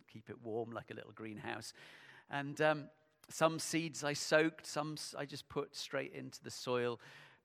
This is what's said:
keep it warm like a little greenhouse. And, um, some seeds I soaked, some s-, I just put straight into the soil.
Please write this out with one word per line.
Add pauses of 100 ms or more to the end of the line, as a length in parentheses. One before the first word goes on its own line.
(100)
keep
it
warm
like
a
little
greenhouse. (580)
And,
um, (460)
some
seeds
I
soaked,
some
s-,
I
just
put
straight
into
the
soil. (440)